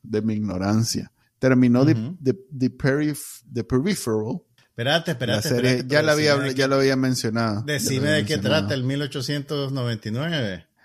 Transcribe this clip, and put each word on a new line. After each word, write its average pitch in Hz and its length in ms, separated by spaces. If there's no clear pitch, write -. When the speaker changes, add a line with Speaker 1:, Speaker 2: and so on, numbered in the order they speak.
Speaker 1:
de 107 200
mi 110 120
ignorancia. 104 760
Terminó 127 460
de, 156 80
Speaker 2:
Ujú. 123 260
Speaker 1:
de, 131 180
de 131 260
Perif-, 147 680
de 120 180
Peripheral. 127 800
Speaker 2:
Espérate, 156 420
espérate, 123 240
Speaker 1:
La - 60
serie, 127 280
Speaker 2:
espérate, 127 180
Speaker 1:
ya 143 100
Speaker 2:
pero 151 80
Speaker 1:
la 151 60
había, 151 200
Speaker 2:
decime 139 160
de 131 60
Speaker 1:
ya 135 100
Speaker 2:
qué, 135 40
Speaker 1:
lo 139 80
había 135 200
mencionado. 117 580
Ya 104 60
lo 143 120
Speaker 2:
decime 135 260
Speaker 1:
había 143 120
Speaker 2:
de 151 140
qué 156 100
Speaker 1:
mencionado. 151 260
Speaker 2:
trata 151 140
el 131 100
mil 139 180
ochocientos 143 680
noventa 120 360
y - 40
nueve. 123 540